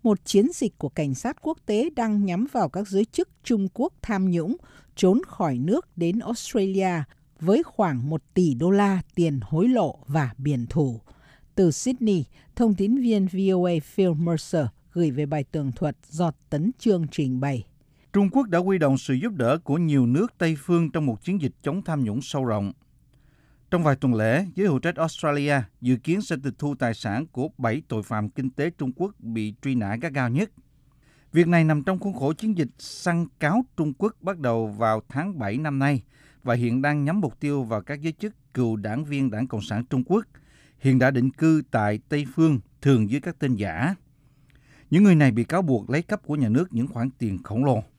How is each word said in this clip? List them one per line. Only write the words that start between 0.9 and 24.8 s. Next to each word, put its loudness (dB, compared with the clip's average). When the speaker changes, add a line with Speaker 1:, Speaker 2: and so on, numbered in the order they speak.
Speaker 1:
sát -8
quốc -6
tế -2
đang 0
nhắm -2
vào 0
các -6
giới 0
chức -4
Trung 0
Quốc -4
tham 0
nhũng -2
trốn 4
khỏi -2
nước -2
đến 0
Australia -2
với 2
khoảng -2
một -4
tỷ 4
đô 2
la 2
tiền 0
hối 0
lộ 0
và 0
biển -2
thủ. 0
Từ 6
Sydney, 0
thông 2
tín 2
viên 2
V -4
O 2
A 2
Phil 0
Mercer 0
gửi 2
về -2
bài -4
tường -4
thuật -4
do -2
Tấn -2
Chương 2
trình -2
bày. -4
Speaker 2:
Trung 4
Quốc 2
đã 2
huy 2
động 4
sự -2
giúp -2
đỡ 2
của 0
nhiều 4
nước 2
Tây 0
phương 2
trong -2
một -4
chiến -2
dịch -4
chống -4
tham -4
nhũng -2
sâu -4
rộng. -2
Trong 2
vài 4
tuần 2
lễ, 2
giới 0
hữu 2
trách -2